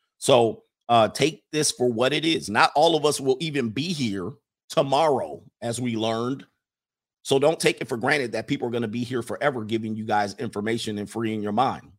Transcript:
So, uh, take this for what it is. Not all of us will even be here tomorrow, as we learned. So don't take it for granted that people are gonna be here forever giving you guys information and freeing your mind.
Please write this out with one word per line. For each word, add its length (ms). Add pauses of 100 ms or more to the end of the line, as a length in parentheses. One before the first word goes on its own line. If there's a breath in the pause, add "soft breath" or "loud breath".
(160)
So, 480 (240)
uh, 200
take 440
this 180
for 220
what 220
it 100
is. 240
Not 260
all 220
of 80
us 160
will 180
even 300
be 240
here 400 (380)
tomorrow, 720 (180)
as 180
we 160
learned. 520 (760)
So 160
don't 220
take 200
it 80
for 80
granted 360
that 160
people 180
are 60
gonna 160
be 160
here 180
forever 400
giving 320
you 100
guys 300
information 640
and 100
freeing 340
your 100
mind. 460